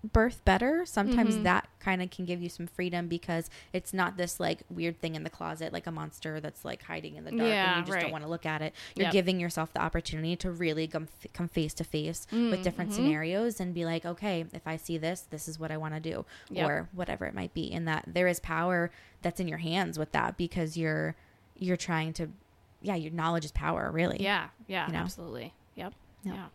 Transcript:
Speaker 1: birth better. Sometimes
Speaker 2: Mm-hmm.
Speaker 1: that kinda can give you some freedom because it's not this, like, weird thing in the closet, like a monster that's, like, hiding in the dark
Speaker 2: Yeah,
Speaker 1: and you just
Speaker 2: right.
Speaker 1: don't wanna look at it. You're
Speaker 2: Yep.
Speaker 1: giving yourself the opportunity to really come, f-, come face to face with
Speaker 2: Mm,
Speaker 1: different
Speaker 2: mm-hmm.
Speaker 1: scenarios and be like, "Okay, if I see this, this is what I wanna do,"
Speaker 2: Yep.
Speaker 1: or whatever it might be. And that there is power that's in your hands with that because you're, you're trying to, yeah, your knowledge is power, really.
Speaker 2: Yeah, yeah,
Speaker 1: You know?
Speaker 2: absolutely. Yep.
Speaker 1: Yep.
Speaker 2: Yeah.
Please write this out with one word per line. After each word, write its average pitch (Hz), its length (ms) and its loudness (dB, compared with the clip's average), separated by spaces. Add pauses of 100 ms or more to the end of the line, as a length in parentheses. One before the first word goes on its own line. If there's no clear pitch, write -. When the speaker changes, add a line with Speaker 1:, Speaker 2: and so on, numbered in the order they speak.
Speaker 1:
birth 226 440 4
better. 262 400 6
Sometimes 220 480 4
Speaker 2:
Mm-hmm. 180 80 0
Speaker 1:
that 180 260 4 (160)
kinda 185 220 2
can 180 180 -6
give 175 160 -2
you 175 80 -4
some 170 180 -8
freedom 175 420 -2
because 170 420 -2 (240)
it's - 180 -2
not 185 240 2
this, 175 240 -2
like, 170 300 -2
weird 170 300 -2
thing 160 140 -2
in 156 100 -6
the 160 60 -6
closet, 160 440 -8
like 170 120 -4
a 175 60 -6
monster 156 480 -6
that's, 151 240 -10
like, - 200 -8
hiding 156 320 -8
in 156 80 -12
the 160 80 -8
dark 226 100 2
Speaker 2:
Yeah, 190 340 4
Speaker 1:
and - 40 -
you - 20 0
just 190 140 -2
Speaker 2:
right. 175 80 2
Speaker 1:
don't 147 80 -2
wanna 151 160 -6
look 170 180 -4
at 156 160 -2
it. 156 120 -4 (220)
You're 196 100 4
Speaker 2:
Yep. 165 60 2
Speaker 1:
giving 185 280 6
yourself 170 340 -2
the - 80 2
opportunity 165 540 0
to 185 140 -2
really 160 360 2
come, 160 220 -4 (140)
f-, - 120 -14
come 175 140 0
face 156 260 0
to 160 100 -4
face 156 460 -2
with 226 300 2
Speaker 2:
Mm, - 20 -6
Speaker 1:
different 202 300 0
Speaker 2:
mm-hmm. 220 120 2
Speaker 1:
scenarios 220 560 2
and 180 140 -2
be 170 100 0
like, 165 220 0
"Okay, 175 480 0
if 165 120 -8
I 160 100 -4
see 165 200 -4
this, 160 320 -2
this 151 200 -8
is 160 100 -8
what 160 120 -4
I 160 60 -4
wanna 156 240 -4
do," 160 240 -4 (240)
Speaker 2:
Yep. 180 220 0
Speaker 1:
or 170 220 0
whatever - 340 -4
it - 80 -6
might 180 180 -4
be. - 180 -4
And 165 160 -2
that 156 200 0
there 180 220 4
is 175 120 2
power 170 500 2 (300)
that's - 200 -2
in 180 80 0
your 151 100 -4
hands 165 400 0
with 156 140 -2
that - 260 2
because 165 400 0
you're, 156 360 0 (440)
you're 180 180 2
trying 160 380 0
to, 160 160 -4 (500)
yeah, 196 140 0
your 160 180 -2
knowledge 170 320 2
is 147 80 -8
power, 156 400 2
really. 165 280 2
Speaker 2:
Yeah, 196 280 2 (180)
yeah, 180 200 -2
Speaker 1:
You 165 80 -4
know? 165 60 0
Speaker 2:
absolutely. 170 520 -6 (220)
Yep. 180 180 -8 (320)
Speaker 1:
Yep. 190 100 -4
Speaker 2:
Yeah. 175 200 -10